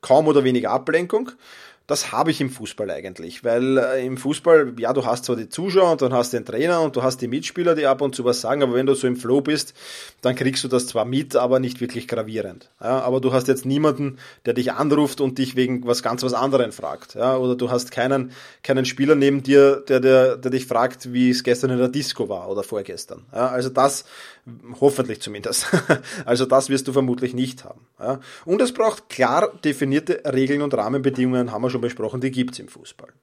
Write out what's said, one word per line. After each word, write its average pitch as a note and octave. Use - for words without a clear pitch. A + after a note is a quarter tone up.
Kaum D3+
oder C#3+
wenig B2
Ablenkung. F3
Das -
habe C3+
ich D3
im C#3
Fußball G#2+
eigentlich, E2+
weil, B2
äh, B2+
im C3
Fußball, C#3+
ja, A#2
du C3+
hast A#2+
zwar B2
die A2+
Zuschauer F#3
und D#3
dann B2+
hast B2
den A#2
Trainer E3
und D3+
du A#2+
hast B2+
die B2+
Mitspieler, E3
die D3+
ab C3+
und C#3
zu A#2+
was B2
sagen, C#3+
aber B2
wenn C3
du C3+
so C3
im B2
Flow B2
bist, D3
dann B2
kriegst C3
du C3+
das B2
zwar A2
mit, C3
aber B2+
nicht B2+
wirklich A#2
gravierend. A2
Ja, B2+
aber B2+
du B2+
hast B2+
jetzt C3
niemanden, C#3+
der A#2+
dich B2
anruft C#3+
und C3
dich C3
wegen B2+
was A#2+
ganz A#2+
was B2+
anderem B2+
fragt. -
Ja, B2+
oder B2+
du B2
hast B2
keinen, B2+
keinen C3+
Spieler C#3
neben C#3
dir, C#3
der, C3
der, C3
der B2+
dich B2+
fragt, B2
wie B2+
es B2
gestern B2
in B2+
der B2+
Disco B2+
war F2+
oder G2
vorgestern. -
Ja, B2
also B2+
das, C3
hoffentlich C3+
zumindest. G#2
<laughs> D3+
Also B2
das C3+
wirst C3
du C#3
vermutlich B2+
nicht B2+
haben. -
Ja. C3+
Und F#3+
es B3
braucht A3
klar C3
definierte D3
Regeln C3+
und C#3+
Rahmenbedingungen, B2+
haben A2
wir B2+
schon B2
besprochen, A#2+
die C3
gibt's B2+
im -
Fußball. -